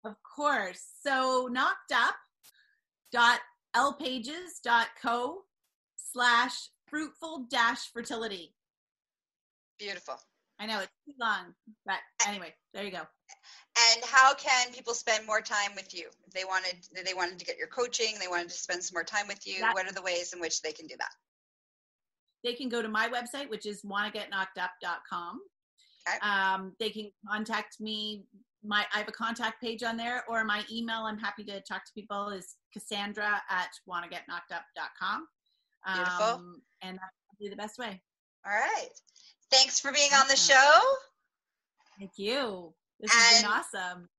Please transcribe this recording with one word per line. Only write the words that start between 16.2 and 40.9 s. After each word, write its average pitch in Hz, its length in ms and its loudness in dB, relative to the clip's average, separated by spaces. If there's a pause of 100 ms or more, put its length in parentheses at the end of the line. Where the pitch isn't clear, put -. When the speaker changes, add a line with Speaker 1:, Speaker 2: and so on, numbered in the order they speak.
Speaker 2:
If - 60 -20
they 185 120 -6
wanted, 185 300 -2 (180)
if 185 120 -12
they 185 100 -4
wanted 180 260 -4
to - 40 -12
get - 140 -8
your 160 80 -6
coaching, 240 540 -2
they 185 80 -6
wanted 175 220 -2
to - 40 -12
spend 180 300 -6
some - 100 4
more 170 80 4
time 202 240 -2
with 202 200 -10
you, 190 140 -6
Speaker 1:
That 220 140 4
Speaker 2:
what 185 140 0
are 190 40 -10
the 190 100 -8
ways 175 300 -2
in 180 60 -12
which 165 240 -4
they 156 100 -6
can 160 140 -16
do 127 120 -14
that? - 120 -6 (1300)
Speaker 1:
They 240 80 -2
can 247 160 -6
go 233 140 -2
to 220 60 -4
my 220 200 0
website, 247 420 -6
which 208 160 -8
is 202 160 -8
wanna 208 300 -4
get 202 180 -8
knocked 190 280 -6
up 180 120 -4 (100)
dot 175 180 -6 (120)
com. 180 300 -8 (680)
Speaker 2:
Okay. 185 120 -2
Speaker 1:
Um, 190 580 0
they 220 120 -2
can 208 200 -12 (180)
contact 214 520 -4
me. 214 440 -8 (380)
My, 208 320 0
I 208 40 0
have 214 100 -4
a 214 40 -10
contact 226 480 -4
page 233 220 -6
on 226 140 -2
there, 240 320 -4
or 226 160 0
my 214 180 -2 (100)
email, 226 280 -4
I'm 214 180 -6
happy 214 260 -8
to 196 180 -10
talk 190 220 -10
to - 100 -20
people, 202 340 -6
is 190 260 -12 (180)
Cassandra 208 800 -4
at 180 180 -2 (180)
wanna 175 220 -8
get 175 200 -10
knocked 175 240 -10
up 170 100 -8 (140)
dot 156 140 -8 (100)
com. 214 260 -4 (580)
Speaker 2:
Beautiful. 180 420 0
Speaker 1:
Um, 175 360 -4 (200)
and 185 140 -12
that's 185 200 -16 (120)
probably 202 220 -12
the 196 60 -12
best 214 220 -10
way. 208 220 -10 (460)
Speaker 2:
All 196 60 -2
right. 285 360 0 (640)
Thanks 262 280 6
for 277 140 -2
being 285 220 4
on 269 120 10
the 277 80 2
Speaker 1:
Awesome. 277 220 8
Speaker 2:
show. 294 240 12 (1160)